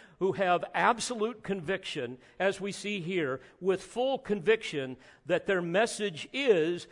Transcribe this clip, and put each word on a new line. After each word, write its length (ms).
who 140
have 300
absolute 720
conviction, 760
as 220
we 100
see 300
here, 400
with 240
full 340
conviction 760
that 220
their 140
message 680
is 600